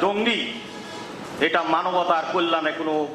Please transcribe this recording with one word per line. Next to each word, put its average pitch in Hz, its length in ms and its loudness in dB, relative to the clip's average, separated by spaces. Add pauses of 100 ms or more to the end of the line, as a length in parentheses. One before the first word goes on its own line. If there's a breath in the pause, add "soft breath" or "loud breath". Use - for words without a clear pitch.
জঙ্গি, 202 520 2 (880)
এটা 165 220 4
মানবতার 170 720 2
কল্যাণে 165 400 2
কোনো 156 420 0